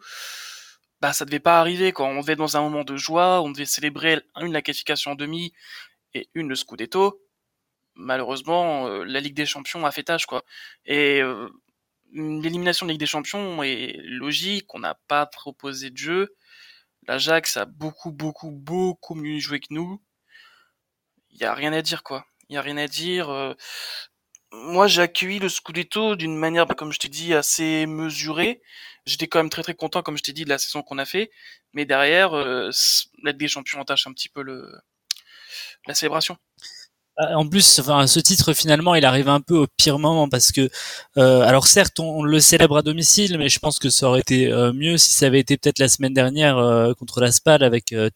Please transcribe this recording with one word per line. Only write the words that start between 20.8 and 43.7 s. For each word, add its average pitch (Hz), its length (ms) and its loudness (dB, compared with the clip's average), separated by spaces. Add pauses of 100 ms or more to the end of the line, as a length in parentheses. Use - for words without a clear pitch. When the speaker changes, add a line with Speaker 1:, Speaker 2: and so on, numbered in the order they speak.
Speaker 1:
Il - 80 -20
y 117 60 -6
a 107 100 -2
rien 151 180 -6
à 160 100 -4
dire, 156 200 -8
quoi. - 240 -14 (220)
Il 143 60 -14
y - 20 -10
a 139 60 -6
rien 147 160 -10
à 147 100 -6
dire, 170 420 -6
euh. 135 240 -8 (960)
Moi, 170 380 2
j'ai 175 140 4
accueilli 185 360 -2
le 190 100 -4
Scudetto 185 680 -6
d'une 160 200 -6
manière, 165 300 0
bah, - 80 -4
comme 151 180 -10
je - 60 -6
t'ai - 100 -8
dit, 160 240 -6
assez 156 540 0
mesurée. 156 720 -6 (460)
J'étais - 220 -6
quand 170 100 -2
même 160 120 0
très, 165 120 -8
très 165 120 -8
content, 156 280 -6
comme 151 160 -10
je - 60 -8
t'ai 143 80 -8
dit, 151 100 -12
de 151 60 -6
la 139 100 -2
saison - 240 -8
qu'on 139 160 -12
a 135 60 -6
fait. 208 260 -6 (440)
Mais 147 100 -6
derrière, 156 500 2
euh, 127 380 -4
c-, - 340 0 (160)
la 147 80 -4
Ligue 139 80 -6
des 147 80 -4
Champions 143 320 -8
entache 139 300 -6
un 131 40 -16
petit - 160 -12
peu 143 140 -14
le... 131 260 -16 (1200)
la 143 80 -8
célébration. 156 420 -4 (840)
Speaker 2:
Euh, 160 140 0
en 156 140 2
plus, 185 300 6
enfin, 139 300 4
ce 170 100 4
titre, 165 360 4
finalement, 160 420 4
il 151 80 6
arrive 135 240 4
un 143 120 4
peu 170 160 0
au 143 120 4
pire 147 320 2
moment 156 280 4
parce 131 220 2
que, 131 180 2 (480)
euh, 127 260 8
alors 131 260 6
certes, 190 320 4
on, 160 60 -4
on 156 180 -4
le 151 160 4
célèbre 160 360 6
à 151 60 6
domicile, 165 560 2
mais 143 100 0
je - 120 2
pense 151 180 -2